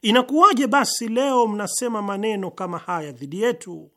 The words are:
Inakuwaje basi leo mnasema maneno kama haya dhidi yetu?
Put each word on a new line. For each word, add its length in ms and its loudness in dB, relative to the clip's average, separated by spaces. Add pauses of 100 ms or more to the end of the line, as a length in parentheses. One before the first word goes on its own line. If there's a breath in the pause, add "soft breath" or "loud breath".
Inakuwaje 640 4
basi 420 0
leo 380 2
mnasema 560 -4
maneno 480 -4
kama 280 -8
haya 340 -6
dhidi 300 -8
yetu? 540 -4